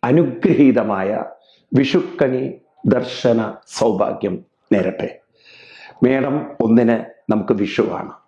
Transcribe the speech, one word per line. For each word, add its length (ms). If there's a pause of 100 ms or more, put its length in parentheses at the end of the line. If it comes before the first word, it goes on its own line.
(100)
അനുഗ്രഹീതമായ 1000 (680)
വിഷുക്കണി 680 (500)
ദർശന 460 (380)
സൗഭാഗ്യം 560 (400)
നേരട്ടെ. 340 (960)
മേടം 320 (300)
ഒന്നിന് 320 (340)
നമുക്ക് 220 (100)
വിഷുവാണ്. 480 (160)